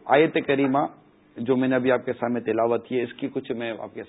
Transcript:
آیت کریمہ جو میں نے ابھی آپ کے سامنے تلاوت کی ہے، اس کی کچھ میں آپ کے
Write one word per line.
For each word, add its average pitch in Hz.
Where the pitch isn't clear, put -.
آیت 151
کریمہ 139
جو 123
میں 131
نے 131
ابھی 127
آپ 123
کے 127
سامنے 120
تلاوت 113
کی 131
ہے، 117
اس 120
کی 135
کچھ 135
میں 117
آپ 104
کے 110